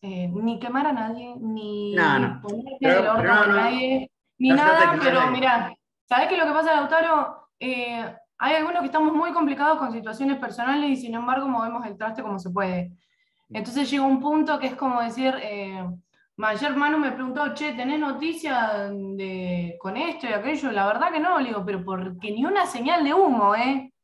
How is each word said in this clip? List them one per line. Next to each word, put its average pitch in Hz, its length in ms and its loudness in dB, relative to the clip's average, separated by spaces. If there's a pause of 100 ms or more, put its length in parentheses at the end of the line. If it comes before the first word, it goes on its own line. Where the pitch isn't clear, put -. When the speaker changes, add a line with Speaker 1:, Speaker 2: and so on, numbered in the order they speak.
Speaker 1:
eh, 185 260 -6
ni 220 300 -2
quemar 254 280 -2
a 294 60 0
nadie, 240 480 -6
ni 208 540 -6
Speaker 2:
No, 156 240 4
no. 123 220 -2
Speaker 1:
ponerle 226 400 -8
Speaker 2:
Pero, 185 200 6
Speaker 1:
el 220 60 2
orto 220 160 2
Speaker 2:
pero - 120 6
no, 208 80 8
Speaker 1:
a 202 40 4
Speaker 2:
no. 202 100 4
Speaker 1:
nadie, 254 540 0 (280)
ni 254 120 4
Speaker 2:
No 269 60 8
se 285 60 6
trata 320 160 8
de 339 80 6
Speaker 1:
nada, 330 60 4
Speaker 2:
quemar 294 140 0
a 262 40 6
Speaker 1:
pero 262 100 6
Speaker 2:
nadie. 254 120 4
Speaker 1:
mirá, 254 420 2 (340)
¿sabés 262 200 4
qué 370 60 -2
es 359 60 2
lo 320 60 2
que 294 60 2
pasa, 311 220 4
Lautaro? 320 760 2 (100)
Eh, 240 580 -6 (220)
hay 277 160 2
algunos 339 260 0
que 269 60 0
estamos 311 260 2
muy 330 200 0
complicados 302 460 2
con 233 140 -4
situaciones 226 460 -4
personales 254 520 -2
y 262 60 0
sin 233 180 -6
embargo 254 340 -2
movemos 233 380 -2
el 202 100 -12
traste 220 260 -6
como 202 160 -6
se 185 120 -10
puede. 180 380 -2 (600)
Speaker 2:
Sí. 214 60 -14
Speaker 1:
Entonces 240 360 -4
llega 277 140 2
un 269 160 4
punto 302 380 2
que 262 100 -4
es 254 80 -8
como 247 260 0
decir, 254 400 0
eh, 196 440 -8 (560)
ayer 214 320 0
Manu 294 220 2
me 277 160 0
preguntó, 262 400 -4
"Che, 302 220 -6
¿tenés 262 260 -4
noticia 254 920 -2
de, 185 880 -6
con 190 200 -8
esto 320 280 -6
y 220 60 -6
aquello?". 262 400 -2
La 196 140 0
verdad 247 260 0
que 311 80 -2
no, 349 180 2
le 254 100 0
digo, 208 180 -6
pero 190 180 -4
porque 185 480 -6
ni 240 140 -2
una 381 180 2
señal 294 400 0
de 285 80 0
humo, 240 420 4
¿eh? 262 380 -2 (120)